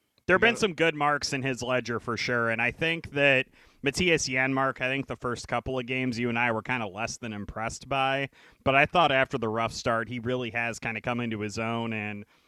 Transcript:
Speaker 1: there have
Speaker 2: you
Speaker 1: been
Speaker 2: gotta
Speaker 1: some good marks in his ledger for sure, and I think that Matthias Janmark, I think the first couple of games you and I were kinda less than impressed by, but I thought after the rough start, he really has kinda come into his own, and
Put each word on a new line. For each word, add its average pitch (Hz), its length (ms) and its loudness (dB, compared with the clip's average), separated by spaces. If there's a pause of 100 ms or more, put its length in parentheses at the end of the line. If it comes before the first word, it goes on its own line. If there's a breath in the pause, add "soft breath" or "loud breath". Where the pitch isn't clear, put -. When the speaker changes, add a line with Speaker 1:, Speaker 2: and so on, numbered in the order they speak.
(280)
Speaker 1:
there 175 80 8
have 180 60 4
Speaker 2:
you 220 60 8
Speaker 1:
been 233 60 4
Speaker 2:
gotta - 80 -6
Speaker 1:
some 202 140 2
good 160 200 2
marks 147 380 0
in 135 80 -2
his 123 200 -2
ledger 120 380 -2
for 117 160 -4
sure, 117 340 0
and 113 120 0
I 120 100 2
think 165 400 -2
that 139 360 4 (360 soft breath)
Matthias 151 460 2
Janmark, 135 520 0
I 127 60 -2
think 135 200 -2
the 123 100 -8
first - 320 -6
couple 127 280 -2
of 127 80 -2
games 127 320 -2
you 120 120 0
and 117 100 0
I 120 140 4
were 110 80 -2
kinda 120 260 -4
less 104 300 -6
than 113 160 -10
impressed 110 560 -8
by, 135 400 0 (340 loud breath)
but 135 120 4
I 143 100 8
thought 160 260 4
after 135 260 2
the 113 120 -2
rough 110 240 0
start, 113 340 -2
he 120 120 -8
really 123 320 -4
has 117 280 -4
kinda 113 220 -6
come 120 180 -2
into 110 220 -4
his 107 180 -4
own, 117 340 -2
and 104 320 -6 (220 soft breath)